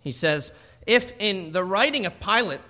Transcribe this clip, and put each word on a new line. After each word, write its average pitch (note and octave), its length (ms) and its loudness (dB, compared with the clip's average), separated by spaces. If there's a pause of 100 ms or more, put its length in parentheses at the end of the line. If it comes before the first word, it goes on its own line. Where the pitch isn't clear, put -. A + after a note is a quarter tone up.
he C#3+ 100 -8
says, D3+ 400 -2 (360)
"If A#3+ 320 2
in F#3+ 320 -2
the F3+ 120 0
writing G#3+ 440 0
of E3 120 -8
Pilate G#3 500 0